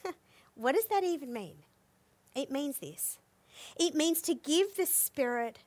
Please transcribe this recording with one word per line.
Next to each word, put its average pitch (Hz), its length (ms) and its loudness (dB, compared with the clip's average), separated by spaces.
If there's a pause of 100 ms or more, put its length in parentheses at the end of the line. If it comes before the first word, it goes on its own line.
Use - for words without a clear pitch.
<laughs> 370 100 -8 (440)
What 240 160 2
does 440 120 2
that 392 180 2
even 285 300 -2
mean? 190 220 -8 (800)
It - 160 -2
means 277 280 -2
this. - 420 -8 (580)
It 339 160 4
means 311 280 2
to 339 120 0
give 339 440 2
the 370 80 0
Spirit 240 800 0